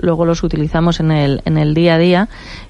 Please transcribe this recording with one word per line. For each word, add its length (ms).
luego 240
los 180
utilizamos 560
en 120
el, 340
en 120
el 160
día 220
a 20
día. 300